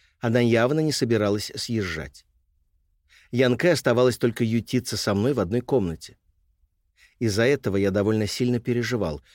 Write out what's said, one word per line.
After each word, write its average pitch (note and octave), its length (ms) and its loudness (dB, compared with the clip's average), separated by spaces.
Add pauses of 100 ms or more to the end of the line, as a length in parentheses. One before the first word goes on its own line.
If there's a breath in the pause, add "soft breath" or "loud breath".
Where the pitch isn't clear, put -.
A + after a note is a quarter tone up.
(200)
она A#2+ 200 2
явно A#2+ 400 4
не D#3 120 0
собиралась G#2+ 640 0
съезжать. F2 720 -6 (1080 soft breath)
Ян B2 260 2
Кэ F3 140 2
оставалась B2+ 460 2
только A#2+ 280 -2
ютиться A#2 500 -2
со G#2 180 -2
мной G#2+ 200 0
в A#2+ 60 -2
одной G#2 220 -2
комнате. G2+ 560 -2 (1000 soft breath)
Из-за A2+ 240 0
этого B2+ 340 0
я G2 140 2
довольно G#2 360 0
сильно B2 320 -2
переживал, A#2 640 -4 (140 soft breath)